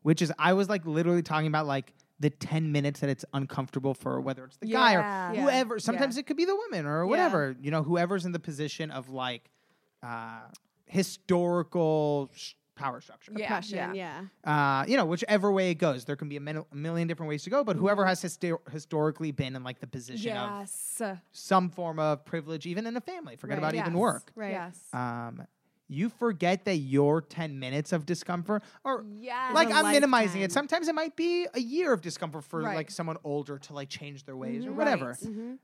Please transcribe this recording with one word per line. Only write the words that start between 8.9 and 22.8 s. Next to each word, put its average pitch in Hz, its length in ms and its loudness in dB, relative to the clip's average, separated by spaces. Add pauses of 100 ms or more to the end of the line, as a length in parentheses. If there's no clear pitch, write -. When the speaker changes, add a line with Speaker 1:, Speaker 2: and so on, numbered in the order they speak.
Speaker 1:
of, 131 180 -10
like, 127 420 -6 (520)
uh, 113 380 -10 (440)
historical 170 1500 0
sh-, - 200 -16 (220)
power 131 260 -6
structure. - 340 -20
Speaker 2:
Yeah, 214 100 -4
Speaker 3:
Oppression, 196 500 -4
Speaker 2:
yeah. 175 280 -8 (220)
Speaker 3:
yeah. 139 360 4
Speaker 1:
Uh, - 60 0
you 247 100 4
know, 196 80 4
whichever 196 460 2
way 185 200 4
it 165 40 2
goes, 139 300 0
there 143 100 -4
can 147 140 -8
be 143 80 -8
a - 20 -8
min-, 151 320 -6
a 147 40 -16
million 165 320 -2
different 165 220 -4
ways 151 140 -4
to 185 60 -10
go, 277 140 2
but 202 120 0
whoever 196 280 4
Speaker 3:
Mm-hmm. 185 60 6
Speaker 1:
has 180 140 2
histor-, 170 480 -4
historically 156 600 -2
been 131 240 -4
in, 127 80 -10
like, 127 160 -10
the - 80 -12
position 202 500 -6
of 208 120 -4 (100)
Speaker 2:
Yes. - 420 -8 (300)
Speaker 1:
some 185 380 2
form 165 300 -6
of 151 260 0
privilege, 160 420 -6
even 190 180 -4